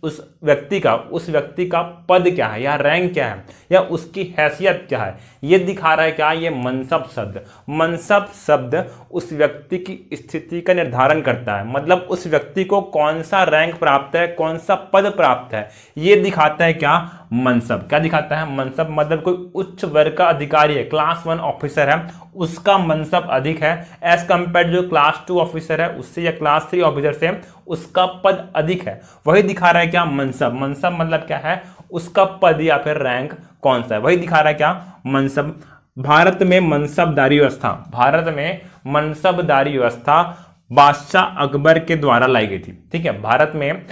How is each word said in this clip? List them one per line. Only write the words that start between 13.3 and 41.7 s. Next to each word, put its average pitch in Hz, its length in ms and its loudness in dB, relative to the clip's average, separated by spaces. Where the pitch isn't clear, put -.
रैंक 160 320 2
प्राप्त 143 400 2
है, 170 120 0
कौन 165 300 -4
सा - 180 -2
पद 196 300 0
प्राप्त 151 500 0
है, 104 140 -8
ये 185 180 4
दिखाता 170 500 2
है 165 80 4
क्या? 165 380 0
मनसब। 120 540 0
क्या 147 120 2
दिखाता 156 380 -2
है? 151 200 -6
मनसब 135 320 -4
मतलब 151 320 -2
कोई 180 340 -4
उच्च 185 300 -8
वर्ग 151 320 2
का 180 80 2
अधिकारी 151 500 2
है, 120 80 -2
क्लास 156 440 -2
वन 165 100 -2
ऑफिसर 143 520 -2
है, - 360 -4
उसका 190 420 0
मनसब 165 520 -2
अधिक 156 340 -2
है 165 420 -4
as 175 260 2
compare 175 320 2
जो 180 260 0
क्लास 151 380 2
टू 180 120 0
ऑफिसर 160 420 -2
है 170 80 -2
उससे 147 320 -12
या 170 100 0
क्लास 151 380 0
थ्री 180 120 0
ऑफिसर 143 320 2
से 180 260 -2
उसका 175 380 -2
पद 185 500 -2
अधिक 160 320 -2
है, 98 140 -10
वही 185 140 6
दिखा 180 300 2
रहा 170 100 4
है 170 60 2
क्या? 175 180 0
मनसब। 135 480 -2
मनसब 139 460 -4
मतलब 160 200 -2
क्या 151 180 -6
है? 165 240 -4
उसका 180 340 2
पद 175 360 2
या 156 160 4
फिर 151 200 -4
रैंक 131 360 -4
कौन 127 220 2
सा 113 120 -4
है, 107 60 -2
वही 170 160 2
दिखा 170 220 0
रहा 151 80 4
है 151 60 4
क्या? 151 540 -4
मनसब। 135 520 -2
भारत 160 420 4
में 185 180 4
मनसबदारी 147 800 2
व्यवस्था, 127 540 -2
भारत 156 420 2
में 160 260 -6
मनसबदारी 147 880 0
व्यवस्था 147 600 0
बादशाह 143 520 6
अकबर 147 560 2